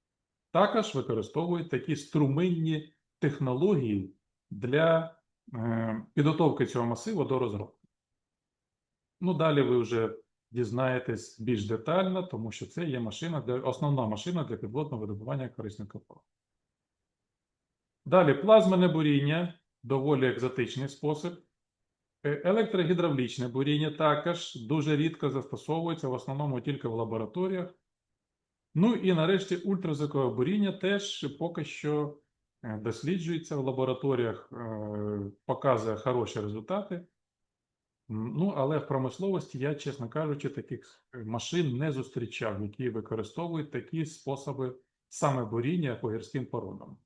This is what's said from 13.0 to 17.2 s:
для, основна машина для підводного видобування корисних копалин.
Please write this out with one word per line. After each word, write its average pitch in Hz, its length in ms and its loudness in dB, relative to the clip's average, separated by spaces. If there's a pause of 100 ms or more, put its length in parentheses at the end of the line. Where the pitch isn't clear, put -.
для, 120 120 -2
основна 131 520 0
машина 147 380 -2
для 113 140 -6
підводного 120 440 -6
видобування 113 480 -6
корисних 104 380 -12
копалин. - 360 -20 (1800)